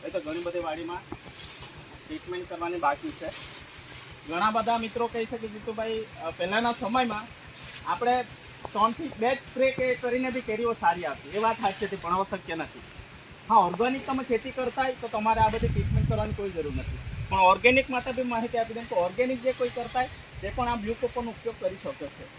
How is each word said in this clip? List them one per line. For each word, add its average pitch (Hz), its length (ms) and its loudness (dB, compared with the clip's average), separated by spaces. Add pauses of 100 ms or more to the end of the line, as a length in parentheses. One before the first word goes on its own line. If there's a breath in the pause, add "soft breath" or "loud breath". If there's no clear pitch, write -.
એ - 60 -8
તો 175 100 -2
ઘણી 160 220 -6
બધી 175 180 -2
વાડીમાં 170 420 -4 (1040)
ટ્રીટમેન્ટ 349 420 -8
કરવાની 339 280 -4
બાકી 294 340 0
છે. 311 180 -8 (960)
ઘણા 180 240 2
બધા 226 260 2
મિત્રો 226 300 -2
કહે 226 180 -2
છે 233 120 -6
કે 220 100 -6
જીતુભાઈ, 220 580 -4 (180)
અ, 165 60 -2
પહેલાંના 208 420 0
સમયમાં 226 560 0 (580)
આપણે 240 380 4 (480)
ત્રણથી 226 480 2
બે 240 160 4
જ 262 40 -8
સ્પ્રે 262 320 2
કે 254 240 2
કરીને 254 360 0
બી 247 100 -2
કેરીઓ 226 320 0
સારી 175 320 2
આવતી. 139 240 -6
એ 180 80 -2
વાત 220 240 2
સાચી 202 240 0
હતી, 196 100 -2
પણ 180 180 0
હવે 190 240 0
શક્ય 165 180 -6
નથી. 147 240 -6 (720)
હા, 214 60 8
ઓર્ગેનિક 214 500 4
તમે 269 180 0
ખેતી 240 280 0
કરતા 254 320 0
હોય 262 180 0
તો 240 60 -6
તમારે 220 320 2
આ 220 100 8
બધી 220 180 2
ટ્રીટમેન્ટ - 420 4
કરવાની 214 240 2
કોઈ 202 160 -2
જરૂર 156 240 -2
નથી. - 240 -4 (320)
પણ 190 100 4
ઓર્ગેનિક 220 500 8
માટે 254 220 0
બી 254 120 0
માહિતી 240 340 0
આપી 226 160 0
દઉં 233 160 -8
તો 226 60 0
ઓર્ગેનિક 226 460 2
જે 254 100 2
કોઈ 247 180 0
કરતા 240 300 -2
હોય 254 100 0 (320)
તે 190 80 -4
પણ 240 180 0
આ 240 80 2
બ્લુ 214 180 -2
કોપરનો 233 380 -2
ઉપયોગ 220 280 -6
કરી 190 160 -2
શકે - 320 -8
છે 269 180 -12 (140)